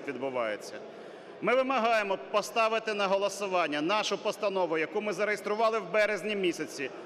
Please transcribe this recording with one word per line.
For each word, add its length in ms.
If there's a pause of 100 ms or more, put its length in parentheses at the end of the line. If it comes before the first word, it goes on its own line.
відбувається. 640 (680)
Ми 140
вимагаємо 640 (140)
поставити 640
на 140
голосування 720
нашу 360
постанову, 600
яку 240
ми 120
зареєстрували 680
в 120
березні 440
місяці, 540 (160)